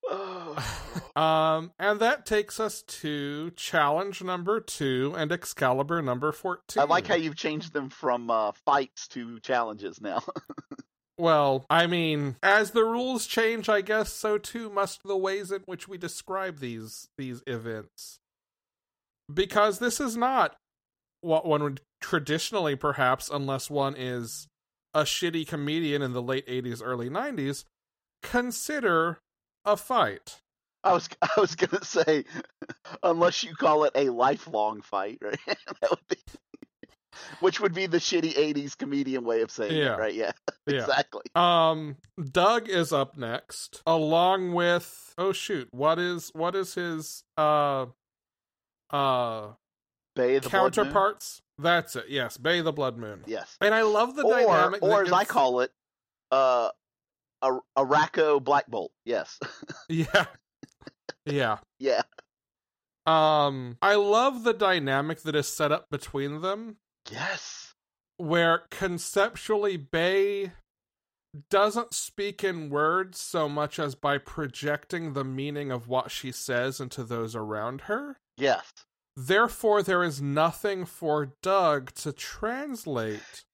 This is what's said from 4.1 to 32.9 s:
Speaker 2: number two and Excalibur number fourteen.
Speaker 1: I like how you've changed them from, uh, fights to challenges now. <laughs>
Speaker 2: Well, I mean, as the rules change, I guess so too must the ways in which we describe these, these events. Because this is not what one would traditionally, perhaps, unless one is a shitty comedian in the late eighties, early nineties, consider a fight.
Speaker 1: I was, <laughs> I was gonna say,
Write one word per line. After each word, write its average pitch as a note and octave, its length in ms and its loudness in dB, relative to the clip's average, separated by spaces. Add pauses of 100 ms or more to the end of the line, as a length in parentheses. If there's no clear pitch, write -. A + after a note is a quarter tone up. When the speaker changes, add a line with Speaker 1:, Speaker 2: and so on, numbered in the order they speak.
Speaker 2:
number F#3 380 -2
two C#3 580 -2
and D#3 140 -2
Excalibur C#3+ 680 -2
number C3 300 -2
fourteen. - 500 -6
Speaker 1:
I C#3+ 60 6
like F3+ 220 2
how G3 80 2
you've D#3+ 180 -2
changed D#3+ 380 -6
them C3+ 180 -6
from, A#2+ 400 -2
uh, A2 220 2 (120)
fights C#3 440 0
to A#2 320 -12
challenges G#2+ 600 -4
now. G2+ 280 -6
<laughs> - 40 -12 (880)
Speaker 2:
Well, C#3+ 480 4
I E3+ 200 4
mean, D#3 560 0
as G#3 260 4
the A3 140 4
rules A#3+ 420 -2
change, A3+ 420 0
I G#3 120 4
guess G#3+ 320 -2
so G#3+ 260 -2
too A3 320 -8
must G3 320 -2
the G3 140 -2
ways F#3+ 340 -2
in G3 160 -6
which F#3 220 -14
we F#3+ 100 -14
describe F3+ 640 -8
these, A2+ 480 -10 (100)
these B2+ 260 -10
events. A2+ 760 -10 (1120)
Because G3+ 480 2
this A#3+ 200 0
is A#3 160 -4
not A#3+ 380 2 (640)
what D#3+ 240 2
one D3 200 2
would C#3 160 -4 (200)
traditionally, D#3 760 0
perhaps, C3+ 560 2
unless C3+ 360 -4
one C#3+ 300 -2
is B2 480 -8 (480)
a D3+ 80 4
shitty E3 460 -2
comedian D3 540 -2
in B2+ 100 -4
the B2 100 -4
late C3 240 -2
eighties, B2 340 -6
early A#2+ 300 -4
nineties, E3+ 540 -4 (580)
consider A#3 960 0 (460)
a G#3 120 4
fight. F3 600 -2 (480)
Speaker 1:
I F#3+ 80 6
was, E3+ 220 2
<laughs> - 60 -8
I D#3+ 100 0 (100)
was E3 160 2
gonna F#3 280 0
say, D#3 420 2 (760)